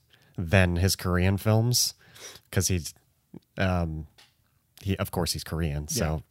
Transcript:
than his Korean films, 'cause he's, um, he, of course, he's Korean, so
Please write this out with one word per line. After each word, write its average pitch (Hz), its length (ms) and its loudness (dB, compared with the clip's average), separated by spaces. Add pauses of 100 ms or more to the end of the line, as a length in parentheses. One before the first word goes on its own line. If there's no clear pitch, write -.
(380)
than 90 400 4
his 92 200 2
Korean 90 400 2
films, 113 560 2 (580)
'cause 92 160 0
he's, 87 260 -2 (640)
um, 85 500 0 (720)
he, 95 160 -2
of 98 140 -4
course, 87 220 -2
he's 76 100 -8
Korean, 76 440 -4
so 78 440 -2